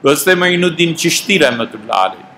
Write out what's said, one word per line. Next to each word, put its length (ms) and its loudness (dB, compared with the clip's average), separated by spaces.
हज़रत 340 2
मोइनुद्दीन 580 0
चिश्ती 420 -2
रहमतुल्लाह 640 0
अलैह 200 -6